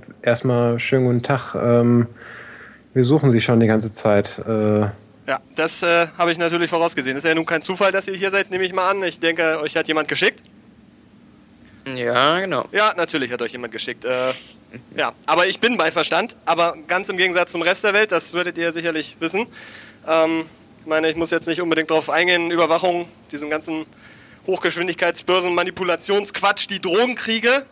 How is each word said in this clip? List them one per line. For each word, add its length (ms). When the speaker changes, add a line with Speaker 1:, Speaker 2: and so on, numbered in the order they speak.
Speaker 1:
erstmal 560
schönen 300
guten 160
Tag. 320
Ähm, 500
wir 100
suchen 280
Sie 100
schon 180
die 60
ganze 260
Zeit. 560
Äh, 340
Speaker 2:
Ja, 120
das, 260
äh, 240
habe 120
ich 60
natürlich 320
vorausgesehen. 480
Ist 60
ja 100
nun 140
kein 160
Zufall, 280
dass 160
ihr 60
hier 160
seid, 220
nehme 120
ich 100
mal 180
an. 100
Ich 180
denke, 400
euch 160
hat 120
jemand 200
geschickt. 360
Speaker 3:
Ja, 460
genau. 320
Speaker 2:
Ja, 220
natürlich 360
hat 100
euch 120
jemand 200
geschickt. 320
Äh, 280
ja, 180
aber 220
ich 120
bin 180
bei 120
Verstand, 460
aber 300
ganz 220
im 80
Gegensatz 340
zum 120
Rest 200
der 120
Welt, 160
das 220
würdet 260
ihr 120
sicherlich 480
wissen. 280
Ähm, 380
ich 60
meine, 220
ich 60
muss 160
jetzt 160
nicht 140
unbedingt 280
drauf 220
eingehen, 400
Überwachung, 560
diesen 180
ganzen 380
Hochgeschwindigkeitsbörsen, 1120
Manipulationsquatsch, 1120
die 100
Drogenkriege, 920